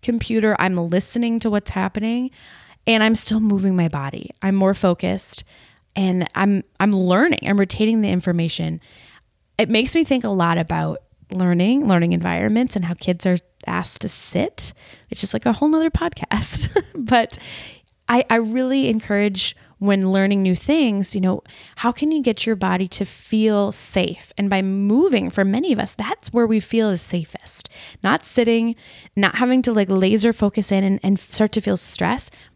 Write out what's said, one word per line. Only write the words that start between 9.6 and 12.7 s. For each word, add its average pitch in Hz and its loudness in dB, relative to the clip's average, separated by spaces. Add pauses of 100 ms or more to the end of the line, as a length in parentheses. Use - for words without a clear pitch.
makes 220 0
me 330 2
think 254 0
a 214 -4
lot 170 0
about 160 -4 (280)
learning, 185 2
learning 175 2
environments 185 0